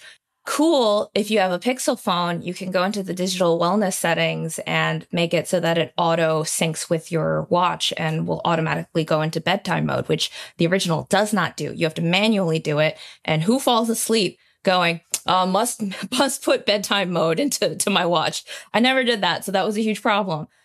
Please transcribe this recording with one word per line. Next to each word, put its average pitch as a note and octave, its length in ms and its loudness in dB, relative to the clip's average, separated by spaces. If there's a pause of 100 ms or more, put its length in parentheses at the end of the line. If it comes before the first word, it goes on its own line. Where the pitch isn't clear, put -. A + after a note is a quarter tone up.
(460)
Cool. B3 680 2
If G#3 160 0
you G#3+ 100 2
have F#3 120 2
a F3 60 -2
Pixel B3+ 420 -2
phone, F3 400 0
you F3+ 140 -8
can F#3 160 -10
go F#3 120 2
into G3+ 200 -2
the F#3 100 -6
digital F3+ 480 0
wellness F#3+ 320 2
settings D#3+ 680 -2
and D#3+ 520 -2
make E3+ 220 0
it D#3 120 0
so F3+ 140 0
that E3 160 0
it - 220 -2
auto E3 440 2
syncs D#3+ 460 -4
with E3 240 -2
your D#3+ 380 0
watch F3 480 0
and D#3+ 280 -2
will E3 200 -4
automatically D#3+ 580 0
go D#3 160 0
into D#3+ 220 -2
bedtime F3 420 0
mode, C3 240 -2
which D#3 220 0 (260)
the E3 100 2
original E3 440 0
does G#3 240 2
not F3 240 -2
do. D3 160 -6
You E3 100 -2
have D#3 100 0
to E3+ 80 -4
manually F#3 560 2
do D#3 200 -2
it. D#3 180 2 (300)
And D#3+ 160 0
who A#3 180 2
falls A#3 300 2
asleep A3+ 480 0 (240)
going, F3 400 2 (240)
uh, F#3 180 2
"Must, G3+ 380 0 (160)
<laughs> B3+ 200 -6
must C4+ 240 0
put C#4+ 220 2
bedtime G3+ 480 0
mode E3 260 2
into, F#3 380 -2
to - 140 -2
my F3+ 160 2
watch"? D#3 360 0 (300)
I G#3 80 4
never C4 240 4
did A#3 160 0
that. E3+ 240 0
So F#3+ 80 -6
that F#3+ 140 2
was G#3 100 -2
a A3+ 60 0
huge G#3+ 180 -2
problem. F#3+ 480 0 (160)